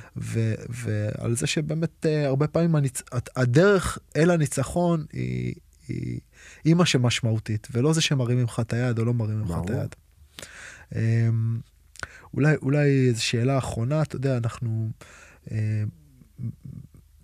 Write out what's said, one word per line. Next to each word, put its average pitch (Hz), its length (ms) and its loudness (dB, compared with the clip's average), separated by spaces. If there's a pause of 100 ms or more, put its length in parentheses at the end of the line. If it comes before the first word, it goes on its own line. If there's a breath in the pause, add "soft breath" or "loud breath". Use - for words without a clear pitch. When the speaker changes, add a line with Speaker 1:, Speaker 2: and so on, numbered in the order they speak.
(160 loud breath)
Speaker 1:
ו-, 110 380 -2 (140)
ועל 113 680 -4
זה 143 100 -2
שבאמת, 160 600 -2
אה, 151 200 2
הרבה 135 200 2
פעמים 165 300 2
הניצ-, 139 260 0 (100)
הד-, 123 240 -4
הדרך 156 600 4 (180)
אל 165 140 4
הניצחון 165 800 0
היא, 123 420 -4 (340)
היא, 120 320 -6 (440 loud breath)
היא 160 100 6
מה 175 120 4
שמשמעותית, 110 840 0
ולא 135 200 2
זה 160 80 2
שמרימים 127 440 0
לך 117 160 -2
את 113 120 -4
היד 117 260 0
או 113 60 0
לא 120 100 0
מרימים 107 300 -2
לך 87 60 -4
את 85 40 -4
Speaker 2:
ברור. 82 160 -4 (100)
Speaker 1:
היד. 101 140 -6 (1040 loud breath)
אמ, 113 640 2 (760 loud breath)
אולי, 147 280 4
אולי 139 460 4
איזו 110 160 0
שאלה 127 340 0
אחרונה, 127 440 -2
אתה - 140 -4
יודע, 131 200 0
אנחנו, 113 540 -4 (600 loud breath)
אה, 107 320 -2 (1400)